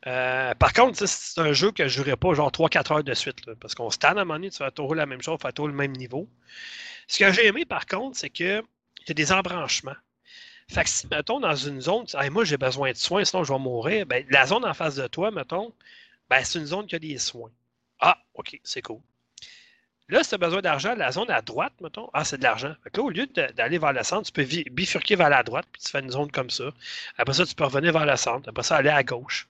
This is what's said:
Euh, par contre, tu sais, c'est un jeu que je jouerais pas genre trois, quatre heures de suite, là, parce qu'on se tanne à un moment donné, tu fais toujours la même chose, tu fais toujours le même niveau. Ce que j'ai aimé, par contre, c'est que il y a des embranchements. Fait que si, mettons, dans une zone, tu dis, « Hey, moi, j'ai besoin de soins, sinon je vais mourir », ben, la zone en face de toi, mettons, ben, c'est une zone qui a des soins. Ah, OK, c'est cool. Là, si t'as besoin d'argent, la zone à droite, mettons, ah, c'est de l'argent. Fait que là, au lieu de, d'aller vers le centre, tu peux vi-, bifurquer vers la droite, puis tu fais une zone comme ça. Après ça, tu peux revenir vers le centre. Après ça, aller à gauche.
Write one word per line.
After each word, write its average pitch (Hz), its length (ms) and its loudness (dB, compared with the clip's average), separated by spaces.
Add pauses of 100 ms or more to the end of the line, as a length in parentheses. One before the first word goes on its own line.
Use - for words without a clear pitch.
Euh, 127 480 0
par - 200 6
contre, 240 240 6
tu 208 80 0
sais, - 280 -4
c'est 170 60 -2
un 156 140 4
jeu 180 180 4
que 165 160 2
je 127 140 -2
jouerais 135 140 2
pas 180 180 4
genre 143 180 2
trois, 160 160 4
quatre 156 240 2
heures 151 120 2
de 135 100 -2
suite, - 320 -6
là, 113 140 -12
parce - 140 -10
qu'on 117 160 -6
se - 80 -4
tanne 175 200 4
à 202 40 0
un - 20 0
moment 165 140 -6
donné, 190 120 -8
tu - 80 -14
fais 139 120 -4
toujours 147 240 -4
la 156 120 0
même 131 160 -10
chose, 160 180 -4
tu - 60 -8
fais 127 60 -6
toujours 147 160 -4
le 143 60 -6
même 139 180 -2
niveau. 131 360 -8 (800)
Ce - 120 -4
que 196 140 8
j'ai 220 140 6
aimé, 226 180 2
par - 220 -6
contre, 254 320 -6
c'est 139 120 -8
que 196 320 -4 (380)
il - 80 -20
y - 40 -6
a - 20 -4
des 151 180 2
embranchements. 180 640 -2 (720)
Fait 170 160 0
que - 60 -2
si, - 180 -4
mettons, 190 320 -2
dans 165 160 0
une 139 240 -6
zone, 190 260 0
tu - 100 -8
dis, « 139 80 0
Hey, 139 60 -2
moi, 208 140 2
j'ai 151 120 0
besoin 131 360 0
de - 40 -6
soins, 185 280 0
sinon 185 180 0
je 139 100 -2
vais 135 60 0
mourir », 135 480 -2
ben, 127 240 0
la 135 160 8
zone 214 180 2
en 320 80 0
face 156 220 -2
de 135 140 -4
toi, 196 240 -2
mettons, 185 420 -6 (540)
ben, 131 160 4
c'est - 160 -4
une 151 60 -6
zone 190 200 -4
qui 170 80 -8
a 165 60 -4
des 151 180 -10
soins. 117 320 -8 (480)
Ah, - 180 4 (180)
OK, - 280 -12
c'est - 180 -8
cool. 110 200 -10 (1080)
Là, 269 140 4
si - 80 -2
t'as 208 80 -2
besoin 175 220 0
d'argent, 175 340 0
la 156 160 -2
zone 175 200 -4
à 135 120 2
droite, 117 380 -4
mettons, 190 340 -14
ah, 151 100 0
c'est 139 140 -6
de 131 60 -6
l'argent. 127 280 2 (120)
Fait - 60 -16
que - 80 -4
là, - 60 2
au 285 60 0
lieu 202 160 -2
de, 160 260 -2
d'aller 127 260 0
vers 151 140 2
le 120 120 0
centre, 202 220 -2
tu - 60 -12
peux 151 100 0
vi-, 143 280 -2
bifurquer 180 460 0
vers 165 140 6
la 131 120 6
droite, 123 300 -4
puis - 100 -18
tu - 80 -8
fais 143 100 -4
une 131 100 -10
zone 143 200 -2
comme 127 200 -4
ça. 131 200 -6 (480)
Après 135 160 2
ça, 165 100 4
tu - 120 -8
peux 147 80 0
revenir 143 280 2
vers 156 140 4
le 139 100 4
centre. 120 320 -2
Après 117 140 -8
ça, 160 140 2
aller 143 140 6
à 143 120 4
gauche. 127 480 -6